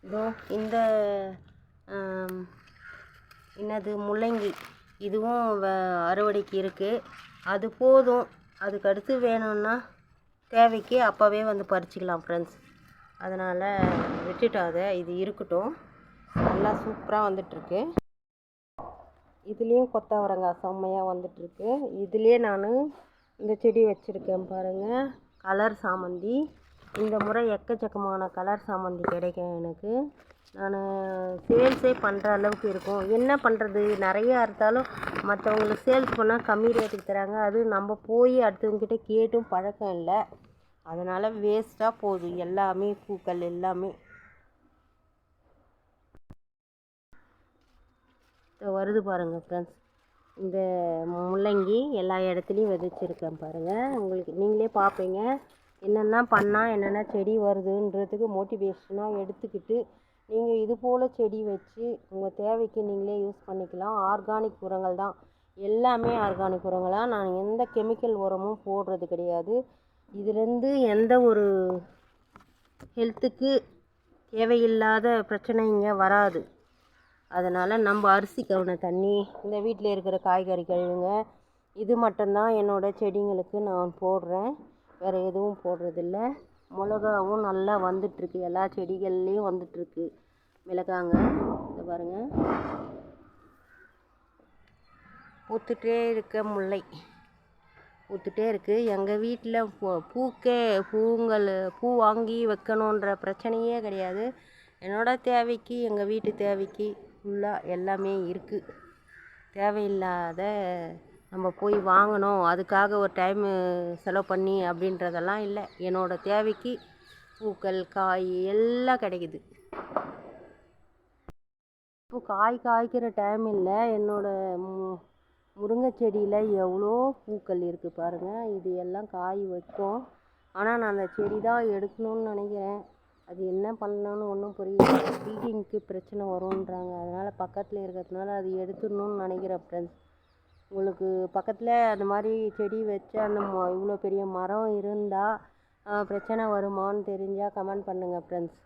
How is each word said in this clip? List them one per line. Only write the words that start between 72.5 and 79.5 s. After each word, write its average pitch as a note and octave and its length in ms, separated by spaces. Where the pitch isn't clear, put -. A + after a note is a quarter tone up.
ஹெல்த்துக்கு A#3+ 540
தேவையில்லாத A3+ 760
பிரச்சனை A3 440
இங்க G#3 180
வராது. G3 380
அதனால F3+ 460
நம்ம G#3 240
அரிசி G3+ 320
கவுன F#3 340
தண்ணி, F#3+ 400
இந்த G#3 180